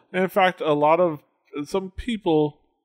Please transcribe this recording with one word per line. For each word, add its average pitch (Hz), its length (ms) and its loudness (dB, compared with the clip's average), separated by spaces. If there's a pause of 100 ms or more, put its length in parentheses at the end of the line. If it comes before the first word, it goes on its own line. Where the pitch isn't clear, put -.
(100)
And 185 140 -2
in 175 60 -2
fact, 185 320 0
a 151 100 0
lot 151 280 4
of, 160 200 0 (460)
some 190 240 -6
people, 156 720 -2 (220)